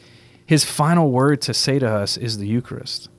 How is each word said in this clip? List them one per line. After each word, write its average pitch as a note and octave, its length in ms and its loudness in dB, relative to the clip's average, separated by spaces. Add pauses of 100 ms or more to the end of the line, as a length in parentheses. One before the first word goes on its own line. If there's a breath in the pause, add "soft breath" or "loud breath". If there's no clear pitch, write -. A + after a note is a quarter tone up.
(460 loud breath)
his D#3 180 4
final D#3+ 460 2
word C3+ 320 2
to A#2 120 -4
say C#3 240 0
to B2+ 120 0
us G2+ 260 -2
is A2 220 -6
the G2+ 80 -6
Eucharist. - 600 -6 (100)